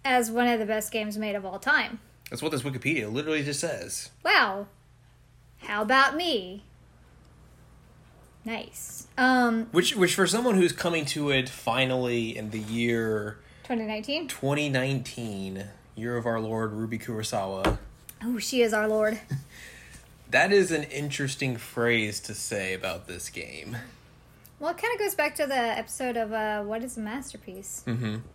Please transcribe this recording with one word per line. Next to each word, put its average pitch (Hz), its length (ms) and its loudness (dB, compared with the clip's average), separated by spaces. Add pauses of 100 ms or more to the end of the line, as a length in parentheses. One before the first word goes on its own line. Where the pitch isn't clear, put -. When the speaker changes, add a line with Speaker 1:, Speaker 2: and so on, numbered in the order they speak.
Speaker 1:
as 247 260 4
one 240 160 4
of 233 120 4
the 214 60 0
best 214 260 -2
games 214 260 -4
made 208 180 -2
of 196 100 -4
all 190 140 -8
time. 254 400 2 (300)
Speaker 2:
That's 117 120 -8
what 151 100 -2
this 135 120 0
Wikipedia 135 480 -2
literally 151 320 0
just 143 160 -4
says. 127 500 -6 (140)
Speaker 1:
Wow. 214 440 4 (960)
How 208 180 -2
about 262 340 6
me? 208 480 -2 (1800)
Nice. - 640 -10 (100)
Um, 247 540 6
Speaker 2:
Which, - 240 4
which 180 200 6
for 190 100 6
someone 233 300 4
who's 175 160 8
coming 165 360 0
to 147 220 0
it 131 200 4
finally 123 840 0
in 107 140 -6
the 110 100 -4
year 110 760 0 (260)
Speaker 1:
Twenty 226 220 -4
nineteen? 262 420 -4
Speaker 2:
twenty 147 420 0
nineteen, 110 960 -2 (300)
year 120 220 -4
of 113 80 -4
our 113 140 0
Lord 110 340 -2
Ruby 113 240 -4
Kurosawa. 104 800 -2 (460)
Speaker 1:
Oh, 233 160 -2
she 247 220 0
is 220 120 4
our 214 140 2
Lord. 214 380 2
Speaker 2:
<laughs> - 40 -20 (1000)
That 175 220 6
is 180 180 6
an 151 120 0
interesting 139 720 -2
phrase 113 640 0
to 107 120 -10
say 98 400 -4
about 92 320 -6
this 87 240 -10
game. 76 460 -12 (840)
Speaker 1:
Well, 311 100 -2
it 339 60 -8
kinda 466 200 -2
goes 403 160 0
back 302 220 0
to 302 100 0
the 269 80 -2
episode 233 640 -2
of, 220 160 -2
uh, 214 320 -2
What 220 220 -6
is 247 100 -12
a 226 60 -8
Masterpiece? 214 840 -10
Speaker 2:
Mm-hmm. 117 300 -2 (200)